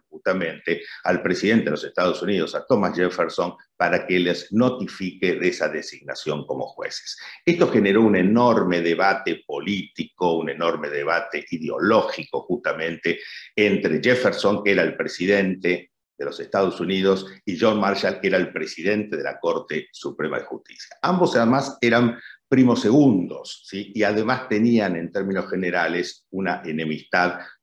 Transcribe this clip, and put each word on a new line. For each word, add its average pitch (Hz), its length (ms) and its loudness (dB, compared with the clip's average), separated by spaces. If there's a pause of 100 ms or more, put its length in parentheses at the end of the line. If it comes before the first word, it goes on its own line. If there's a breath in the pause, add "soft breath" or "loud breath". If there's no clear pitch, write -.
justamente 85 760 -4 (200 loud breath)
al 90 180 0
presidente 98 440 2
de 76 60 0
los 73 120 -4
Estados 87 380 -2
Unidos, 87 340 -2
a - 100 -6
Thomas 98 300 2
Jefferson, 87 600 -2 (200 loud breath)
para 87 320 0
que 90 100 2
les 87 360 0
notifique 98 800 0
de 87 140 0
esa 78 180 0
designación 73 800 -8
como 65 220 -6
jueces. - 500 -12 (280 loud breath)
Esto 170 240 4
generó 101 340 4
un 104 120 6
enorme 98 640 4
debate 85 640 0
político, 82 920 -4
un 78 140 -4
enorme 80 380 -2
debate 73 600 -2
ideológico 85 960 0
justamente 82 760 -4 (340 loud breath)
entre 98 480 2
Jefferson, 107 600 2
que 98 80 2
era 90 120 4
el 78 120 -2
presidente 92 960 0 (260)
de 71 80 -6
los 69 140 -8
Estados 98 400 -2
Unidos, 95 460 0 (180 loud breath)
y 92 160 -6
John 107 220 2
Marshall, 95 400 0
que 98 60 -2
era 92 100 2
el 85 160 -2
presidente 85 640 -4
de 69 60 -6
la 69 160 -6
Corte 82 520 -4
Suprema 73 480 -6
de - 60 -8
Justicia. - 560 -18
Ambos 175 340 2
además 131 460 2
eran 120 360 4 (300 loud breath)
primos 123 340 4
segundos, 110 840 2
¿sí? 98 300 -10
Y 107 80 0
además 107 440 0
tenían, 107 480 2
en 82 160 -6
términos 98 380 -4
generales, 87 800 -2
una 90 340 -4
enemistad 82 760 -2 (240 loud breath)